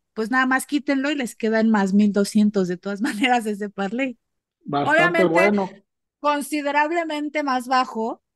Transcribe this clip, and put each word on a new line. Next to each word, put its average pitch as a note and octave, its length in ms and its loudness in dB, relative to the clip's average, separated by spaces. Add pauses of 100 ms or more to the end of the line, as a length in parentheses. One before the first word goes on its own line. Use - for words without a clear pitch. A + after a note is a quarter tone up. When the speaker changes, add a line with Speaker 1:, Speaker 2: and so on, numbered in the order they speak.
(120)
Speaker 1:
pues A3 200 -6
nada C4 140 2
más C4 200 0
quítenlo C#4 460 -2
y - 20 -4
les C4 220 -6
queda A3 240 0
en A3 100 4
más G3 240 2
mil G3+ 180 4
doscientos G3+ 540 2
de F3+ 100 -4
todas G3 240 -8
<laughs> - 0 -
maneras A#3+ 460 0
ese G#3 240 -6
parlay. A#3 480 -6 (460)
Speaker 2:
Bastante D3 340 0
Speaker 1:
Obviamente, F4 300 4
Speaker 2:
bueno. G3 420 2 (480)
Speaker 1:
considerablemente D4 1200 -2
más B3+ 260 -2
bajo, B3+ 540 -2 (140)